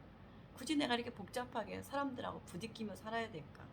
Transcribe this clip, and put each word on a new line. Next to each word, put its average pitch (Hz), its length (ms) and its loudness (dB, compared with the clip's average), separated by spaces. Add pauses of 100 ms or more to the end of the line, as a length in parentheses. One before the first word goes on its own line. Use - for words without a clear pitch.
(540)
굳이 269 220 2
내가 247 180 8
이렇게 240 180 2
복잡하게 202 680 0
사람들하고 240 600 0
부딪히며 214 540 -4
살아야 220 340 0
될까? 151 420 -8